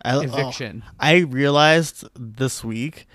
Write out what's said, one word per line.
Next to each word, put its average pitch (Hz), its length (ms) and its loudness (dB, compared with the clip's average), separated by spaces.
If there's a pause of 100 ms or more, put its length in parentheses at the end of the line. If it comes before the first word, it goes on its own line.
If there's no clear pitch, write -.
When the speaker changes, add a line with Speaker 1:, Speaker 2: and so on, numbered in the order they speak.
Speaker 1:
I, 123 120 -2
oh, 143 60 0
Speaker 2:
Eviction. 127 640 -6 (140)
Speaker 1:
I 156 200 4
realized 151 840 2 (100)
this 120 500 -6
week 113 500 -8